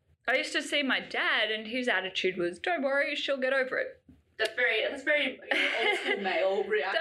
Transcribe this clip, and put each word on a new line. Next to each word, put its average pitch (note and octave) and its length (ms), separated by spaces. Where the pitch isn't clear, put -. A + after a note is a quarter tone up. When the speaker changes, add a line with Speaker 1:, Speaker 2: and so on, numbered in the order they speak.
Speaker 1:
I A#3+ 80
used D4+ 180
to - 80
see D4 220
my A3 180
dad, A#3+ 500
and A3 160
his B3 220
attitude F#3 480
was, F3 220
"Don't E4+ 240
worry, C#4+ 340
she'll C#4 220
get C4 160
over C4 240
it." - 160
Speaker 2:
That's - 160
very, A#3 340
that's C#4 140
very, C#4+ 300
you - 260
know, - 100
old G4 100
school G4+ 180
Speaker 1:
<laughs> - 60
Speaker 2:
male F#4 400
reaction. F#4 380